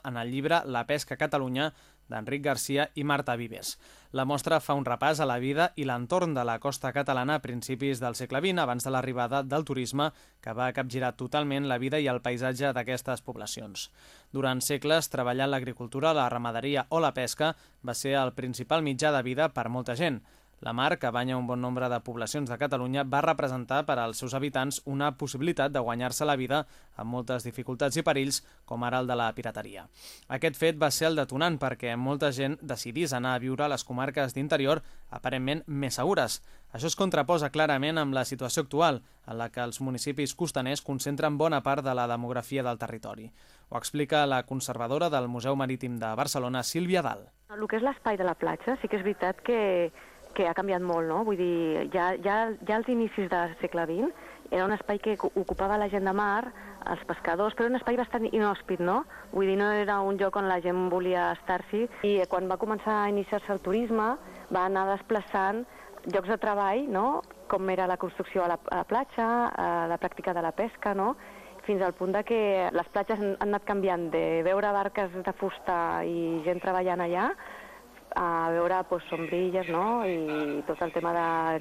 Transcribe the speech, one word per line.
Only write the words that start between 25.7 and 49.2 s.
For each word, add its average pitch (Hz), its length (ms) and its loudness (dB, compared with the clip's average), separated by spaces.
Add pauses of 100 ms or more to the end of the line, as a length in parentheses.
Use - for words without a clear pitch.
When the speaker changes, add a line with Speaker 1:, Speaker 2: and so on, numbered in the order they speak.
Speaker 1:
de 135 80 2
guanyar-se 120 420 -2
la 147 160 4
vida 131 220 0 (340)
amb 110 140 -6
moltes 123 340 -4
dificultats 131 540 -2
i 160 80 -2
perills, 139 320 2 (260)
com 120 220 -4
ara 127 160 0
el 123 80 -2
de 120 80 2
la 117 80 2 (100)
pirateria. 107 460 -8 (500)
Aquest 135 240 0
fet 160 240 2
va 156 140 4
ser 160 160 2
el 156 100 2
detonant 143 400 0
perquè 123 400 -2
molta 143 320 2
gent 135 300 -2
decidís 131 500 -4
anar 127 220 0
a 123 80 -2
viure 131 240 0
a - 20 0
les 135 160 -2
comarques 131 480 -2
d'interior 143 480 2 (300)
aparentment 139 560 -2
més 139 340 -2
segures. 151 380 2 (340)
Això 131 160 -4
es - 80 -2
contraposa 160 560 4
clarament 151 480 2
amb 139 140 0
la 127 100 2
situació 131 400 -2
actual, 143 380 2 (240)
en 113 160 -8
la 120 80 -6
que 127 100 -8
els 120 220 -4
municipis 135 500 -2
costaners 143 480 -2
concentren 143 560 -2
bona 156 300 2
part 139 180 0
de 131 80 0
la 123 160 0
demografia 120 540 -2
del 120 160 -2
territori. 110 500 -10 (400)
Ho 123 80 -8
explica 147 480 2
la 131 220 2
conservadora 131 640 0
del 127 180 2
Museu 123 280 0
Marítim 127 420 -2
de 110 160 -4
Barcelona, 127 480 0
Sílvia 175 400 0
Dal. 107 260 -4 (240)
Speaker 2:
El 214 160 -6
que 220 140 0
és - 20 2
l'espai 240 320 0
de 185 80 0
la 175 140 0
platja, 170 420 0
sí 208 80 -4
que 214 80 0
és 190 80 -2
veritat 190 400 0